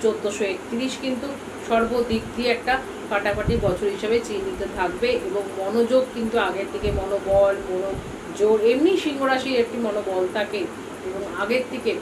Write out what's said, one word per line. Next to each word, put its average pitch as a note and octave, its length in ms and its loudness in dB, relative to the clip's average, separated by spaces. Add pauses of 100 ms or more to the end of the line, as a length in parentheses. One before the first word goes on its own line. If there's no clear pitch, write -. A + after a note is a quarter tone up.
চোদ্দোশো G#3+ 420 0
একত্রিশ A#3 580 -4
কিন্তু C4 260 -4 (420)
সর্বদিক A3+ 520 2 (140)
দিয়ে A#3+ 160 0
একটা B3 280 0 (300)
ফাটাফাটি G3+ 520 0
বছর F#3+ 240 2
হিসেবে G#3 380 2
চিহ্নিত F#3+ 520 -4
থাকবে F3+ 320 0
এবং G3+ 360 0 (140)
মনোযোগ A3+ 560 4
কিন্তু A3+ 260 0
আগের F#3+ 320 0
থেকে G#3 200 -2
মনোবল, G3 640 4 (140)
মনোজোর, G3 920 0
এমনি C#4 360 6
সিংহ C#4 260 -2
রাশির C4 360 2
একটি A3+ 180 0
মনোবল G3 560 0
থাকে G#3 240 -2 (480)
এবং F#3+ 160 -6 (180)
আগের A3+ 220 0 (100)
থেকে A#3+ 300 -2